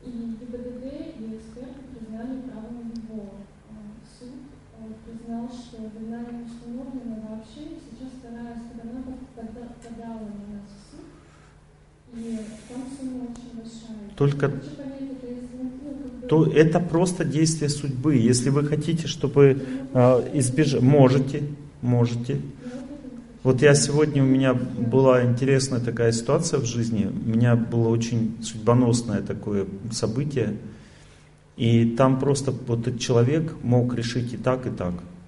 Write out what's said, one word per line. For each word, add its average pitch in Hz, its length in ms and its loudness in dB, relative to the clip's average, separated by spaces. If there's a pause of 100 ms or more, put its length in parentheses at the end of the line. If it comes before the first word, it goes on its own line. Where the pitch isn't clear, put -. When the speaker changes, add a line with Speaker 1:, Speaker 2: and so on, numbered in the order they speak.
Speaker 1:
и 254 40 -14 (300)
Г 247 120 -16
Б 240 60 -10
Д 240 120 -10 (100)
Д, 254 80 -12 (320)
и 220 160 -10
эксперты 254 560 -16
признали 233 560 -12
правым 226 480 -12
его. 208 480 -12 (240)
А, 214 80 -20 (320)
суд, 247 240 -20 (480)
э, 220 80 -16 (160)
признал, 233 480 -10
что - 320 -16 (160)
вина 226 220 -10 (100)
не 240 160 -12
установлена 240 800 -12
вообще, 294 480 -14
и - 80 -16
сейчас 247 240 -16 (160)
вторая 233 400 -12
сторона 233 400 -12
под-, 262 320 -12
пода-, 233 480 -14
подала 226 480 -12
на 202 240 -12
нас 202 160 -14
в - 80 -20 (160)
суд. - 100 -18 (1080)
И 226 240 -8 (300)
там 254 140 -10 (140)
сумма 254 260 -8 (120)
очень - 240 -16
большая. - 560 -14
Speaker 2:
Только 143 300 0
Speaker 1:
Я 123 80 2
хочу - 240 -10
понять, 269 340 -10
это 254 160 -12
из-за, 247 340 -12
ну, 254 80 -6 (140)
как 285 140 -12
бы - 320 -12
Speaker 2:
то 156 160 4
это 160 340 4
просто 170 460 0
действие 151 440 0
судьбы. 139 460 0
Если 123 340 4
вы 143 160 4
хотите, 151 420 0
чтобы, 139 500 6 (100)
Speaker 1:
Ну, 131 260 -8
Speaker 2:
а, 127 280 8
Speaker 1:
просто - 180 -2
Speaker 2:
избеж-, 139 420 2
можете, 139 640 6 (380)
можете. 120 540 2
Speaker 1:
Ну, 135 40 -2 (320)
вот - 120 -12
это - 100 -14 (500)
вот 131 120 6
Speaker 2:
Вот - 60 2
я 143 140 10
сегодня, 143 480 4
у - 40 6
меня 131 260 6
Speaker 1:
Да. 120 60 2 (280)
Speaker 2:
была 127 380 6
интересная 127 560 2
такая 117 320 2
ситуация 147 460 0
в 117 60 -2
жизни. 110 420 0
У - 220 -4
меня 117 260 4
было 117 340 2
очень 117 520 0
судьбоносное 113 800 2
такое 98 440 -4 (260)
событие. 117 640 -2 (1000)
И 117 400 4
там 131 220 6
просто 139 320 0 (160)
вот 117 200 -2
этот 120 140 -4
человек 135 600 2
мог 123 320 2
решить 117 380 -4
и - 40 -10
так, 127 300 0
и - 20 -2
так. 90 240 -4 (340)